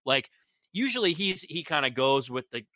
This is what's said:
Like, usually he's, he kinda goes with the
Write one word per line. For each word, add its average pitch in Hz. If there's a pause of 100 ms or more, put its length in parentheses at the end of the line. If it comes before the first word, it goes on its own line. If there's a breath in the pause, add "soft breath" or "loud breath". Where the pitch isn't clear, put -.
Like, 135 (420)
usually 233
he's, 185
he 160
kinda 139
goes 131
with 127
the 117 (120)